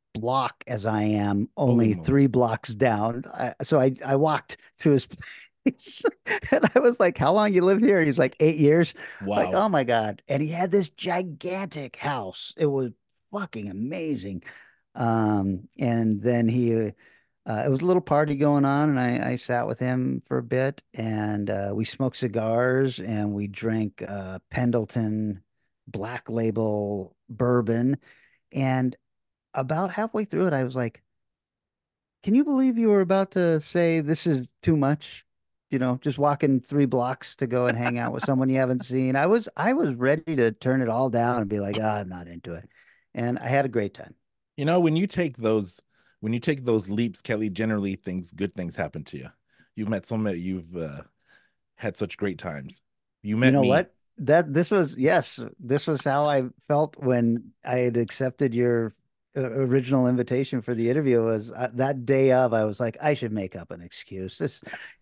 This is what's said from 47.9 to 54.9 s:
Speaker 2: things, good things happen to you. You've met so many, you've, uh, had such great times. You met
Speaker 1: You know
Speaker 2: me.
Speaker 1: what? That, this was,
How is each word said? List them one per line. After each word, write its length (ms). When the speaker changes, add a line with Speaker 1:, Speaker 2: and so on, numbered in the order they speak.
Speaker 2:
things, 360
good 220
things 220
happen 280
to 140
you. 100
You've 120
met 180
so 100
many, 220
you've, 380
uh, 260
had 200
such 220
great 200
times. 440
You 160
met 80
Speaker 1:
You 60
know 100
Speaker 2:
me. 20
Speaker 1:
what? 300
That, 340
this 180
was, 280